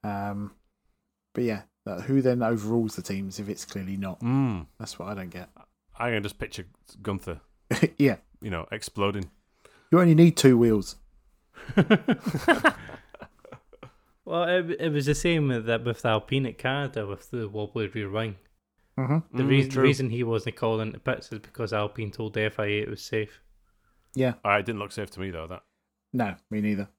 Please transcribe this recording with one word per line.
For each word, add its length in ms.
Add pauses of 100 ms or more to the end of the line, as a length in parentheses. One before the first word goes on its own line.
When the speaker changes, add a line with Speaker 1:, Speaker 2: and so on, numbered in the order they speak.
Speaker 1:
Um, 520 (760)
but 100
yeah, 180 (240)
uh, 160
who 200
then 200
overrules 540
the 60
teams 380
if 100
it's 160
clearly 320
not? 240
Speaker 2:
Mm. 440 (140)
Speaker 1:
That's 180
what 120
I 40
don't 160
get. 200 (480)
Speaker 2:
I 140
can 120
just 160
picture 260 (360)
Gunther, 400 (280)
Speaker 1:
<laughs> 280
Yeah. 200 (240)
Speaker 2:
you 80
know, 220
exploding. 580 (640)
Speaker 1:
You 80
only 160
need 220
two 200
wheels. 380 (800)
Speaker 3:
<laughs> 0 (2500)
Well, 180
it, 360
it 120
was 160
the 80
same 320
with 180
that, 180
with 200
the 60
Alpine 360
at 140
Canada 480
with 240
the 180
wobbly 380
rear 240
wing. 240 (600)
Speaker 1:
Mm-hmm. 400
Speaker 3:
The 80
Speaker 2:
Mm, 60
Speaker 3:
reason, 220
Speaker 2:
true. 120
Speaker 3:
reason 280
he 120
wasn't 320
called 260
into 180
pits 320
is 80
because 340
Alpine 380
told 240
the 80
F 160
I 60
A 160
it 80
was 120
safe. 400 (720)
Speaker 1:
Yeah. 200 (120)
Speaker 2:
Ah, 120
it 100
didn't 140
look 100
safe 200
to 80
me, 120
though, 160
that. 160 (500)
Speaker 1:
No, 220 (160)
me 100
neither. 380